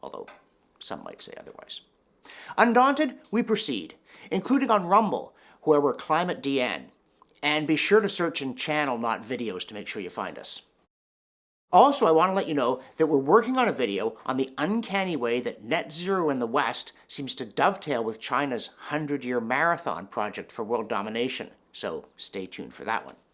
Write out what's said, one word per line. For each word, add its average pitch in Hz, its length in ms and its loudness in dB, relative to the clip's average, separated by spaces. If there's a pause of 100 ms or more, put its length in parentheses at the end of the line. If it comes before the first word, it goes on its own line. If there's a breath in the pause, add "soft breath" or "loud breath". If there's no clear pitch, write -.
although 65 240 -12 (520)
some - 260 -12
might - 160 -16
say - 180 -12
otherwise. - 440 -16 (720 loud breath)
Undaunted, 254 600 4 (140)
we 226 120 0
proceed, 123 520 -2 (380 loud breath)
including 240 380 2
on 202 160 4
Rumble, 180 480 2 (300 soft breath)
where 147 180 6
we're 139 100 4
Climate 165 500 -2
D 139 200 0
N. 90 240 -4 (560)
And 151 240 0
be 156 100 4
sure 202 240 6
to 202 80 -2
search 165 320 0
in 131 160 -6
channel, 147 400 -2
not 113 260 -2
videos, 110 440 -6
to - 80 -16
make 104 120 -10
sure - 140 -8
you 90 80 -8
find 90 300 -6
us. - 240 -8 (1080)
Also, 240 360 6
I - 20 6
want 160 200 6
to 190 40 -2
let 190 140 0
you 156 60 -2
know 127 260 0 (160 loud breath)
that 156 100 4
we're 147 100 2
working 220 400 4
on 247 120 4
a 170 40 0
video 113 440 -2 (100)
on 131 100 -2
the 135 220 -2
uncanny 190 560 -2
way 120 240 0
that 113 240 -6
net 139 300 -4
zero 175 360 0
in 135 120 0
the 120 80 -2
West 123 440 -2 (140)
seems 135 300 -6
to 127 80 -6
dovetail 143 580 0
with 110 160 -4
China's 131 580 -2
hundred-year 139 640 -2
marathon 127 680 -2
project 104 420 -6
for 117 140 -6
world 110 240 -2
domination, 113 640 -4 (180)
so 82 360 -8 (100)
stay 95 300 -10
tuned - 280 -14
for - 80 -14
that 110 240 -4
one. - 80 -18 (200)